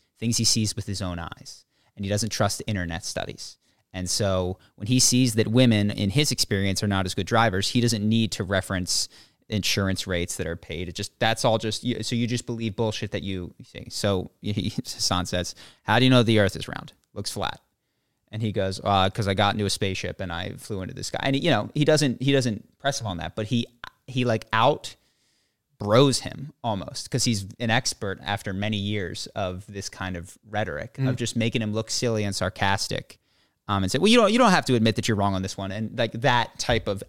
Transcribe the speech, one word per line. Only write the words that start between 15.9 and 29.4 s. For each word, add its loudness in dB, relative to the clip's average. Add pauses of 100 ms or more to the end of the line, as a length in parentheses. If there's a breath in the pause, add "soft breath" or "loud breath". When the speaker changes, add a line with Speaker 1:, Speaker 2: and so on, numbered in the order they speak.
Speaker 1:
do 6
you 6
know 6
the 4
earth 4
is -10
round? -12 (220)
Looks -8
flat." -6 (720)
And -6
he 0
goes, -2
"Uh, 4
'cause -2
I 2
got 4
into 0
a 0
spaceship -4
and -6
I -6
flew -8
into -8
the -10
sky." -6
And, 2
you 2
know, 2
he 2
doesn't, 4
he 2
doesn't 0
press -4
him -6
on -4
that, -8
but -4
he 0 (420)
he, -2
like, 0
out 2 (800)
bros 4
him -12 (120)
almost, -6
'cause -2
he's 0 (140)
an 0
expert -2
after -4
many -2
years -4 (100)
of -6